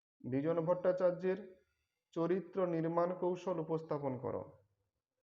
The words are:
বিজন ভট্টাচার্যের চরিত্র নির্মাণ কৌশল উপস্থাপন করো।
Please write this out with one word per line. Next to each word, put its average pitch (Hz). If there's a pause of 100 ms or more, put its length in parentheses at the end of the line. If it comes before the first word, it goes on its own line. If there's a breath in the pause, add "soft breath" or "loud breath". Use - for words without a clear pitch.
(240)
বিজন 139
ভট্টাচার্যের 180 (760)
চরিত্র 170 (100)
নির্মাণ 170 (100)
কৌশল 180
উপস্থাপন 156
করো। 101 (800)